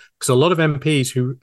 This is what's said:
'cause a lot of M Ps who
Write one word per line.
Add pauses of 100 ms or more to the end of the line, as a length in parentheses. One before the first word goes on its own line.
(200)
'cause
a
lot
of
M
Ps
who